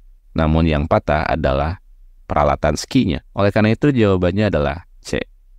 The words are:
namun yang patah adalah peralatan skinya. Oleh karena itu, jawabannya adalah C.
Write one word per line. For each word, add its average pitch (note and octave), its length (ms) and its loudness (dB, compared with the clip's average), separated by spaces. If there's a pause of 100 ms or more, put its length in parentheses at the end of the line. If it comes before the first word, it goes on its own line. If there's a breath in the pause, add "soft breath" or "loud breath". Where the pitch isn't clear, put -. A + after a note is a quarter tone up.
(320)
namun D#2+ 320 2
yang D2+ 240 0
patah D#2 400 0
adalah C#2+ 540 -2 (420)
peralatan D2 540 0
skinya. G2+ 420 -2 (160)
Oleh G2+ 160 0
karena G#2+ 240 2
itu, D3 160 2
jawabannya G2 560 2
adalah D2+ 400 -2 (160)
C. - 160 -6 (380)